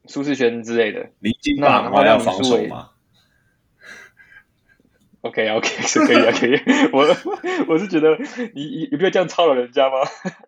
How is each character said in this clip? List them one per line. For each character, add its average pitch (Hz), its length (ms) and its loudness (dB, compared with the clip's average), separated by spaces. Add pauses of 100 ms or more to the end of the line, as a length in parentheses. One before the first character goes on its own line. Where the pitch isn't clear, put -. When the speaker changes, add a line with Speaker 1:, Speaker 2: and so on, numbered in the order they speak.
Speaker 1:
苏 - 160 -8
世 143 120 -2
轩 117 280 0
之 117 140 -4
类 107 160 0
的。 - 180 -10 (100)
Speaker 2:
林 104 200 -2
金 - 200 -2
榜 143 100 4
Speaker 1:
那 - 120 4
然 - 100 -6
后 - 100 4
让 131 160 6
林 113 60 -2
书 110 60 0
伟 92 40 -4
Speaker 2:
要 - 60 -
防 131 40 0
守 120 220 0
吗？ - 240 -12 (2250)
Speaker 1:
OK，OK， 110 460 -2 (140)
是 - 220 -2
可 143 80 2
以 117 120 4
啊， 113 60 4
可 - 160 -2
以。 120 60 2 (220)
<laughs> 277 180 2
我， 139 120 4 (640)
我 160 100 0
是 196 120 -2
觉 180 100 -2
得 156 180 2 (380)
你， 143 100 -12
你， 156 280 -8
你 147 40 -4
不 151 60 -2
要 - 80 2
这 202 80 0
样 180 100 0
操 170 180 0
了 139 100 4
人 123 160 -4
家 135 160 2
吗？ 131 80 -2 (520)